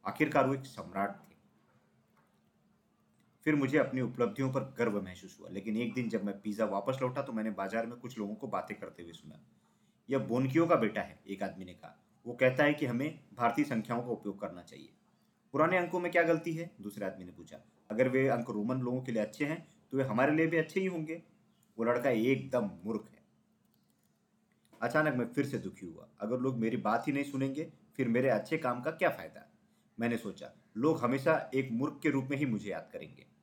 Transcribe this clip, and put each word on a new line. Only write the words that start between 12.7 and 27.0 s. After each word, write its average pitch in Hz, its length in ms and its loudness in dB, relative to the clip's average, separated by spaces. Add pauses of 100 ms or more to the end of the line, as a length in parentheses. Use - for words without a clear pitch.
कि 147 120 -2
हमें 123 340 -4 (140)
भारतीय 120 300 2
संख्याओं 120 380 -2
का 123 60 -8
उपयोग 101 320 -6
करना 90 220 -8
चाहिए।" - 300 -20 (600)
"पुराने 165 260 4
अंकों 175 220 0
में 175 120 -2
क्या 170 100 6
गलती 165 300 2
है?" 170 180 -6 (100)
दूसरे 101 260 -6
आदमी 95 180 -8
ने 90 80 -14
पूछा। - 280 -18 (300)
"अगर 127 180 4
वे 135 200 6
अंक 117 220 2
रोमन 113 300 0
लोगों 127 220 0
के 131 100 -4
लिए 110 100 2
अच्छे 123 220 -2
हैं, 160 240 -4 (220)
तो 135 60 -2
वे 135 80 4
हमारे 127 280 4
लिए 160 140 4
भी 165 100 2
अच्छे 165 240 0
ही 190 60 2
होंगे।" 165 360 -4 (560)
"वो 120 60 0
लड़का 120 260 4
एकदम 120 600 2 (140)
मूर्ख 110 260 -4
है।" - 120 -20 (1600)
अचानक 151 320 4
मैं 120 140 0
फिर 139 180 0
से 127 120 -4
दुखी 92 280 -8
हुआ। - 220 -16 (120)
"अगर 113 180 -2
लोग 131 180 0
मेरी 113 200 0
बात 107 320 0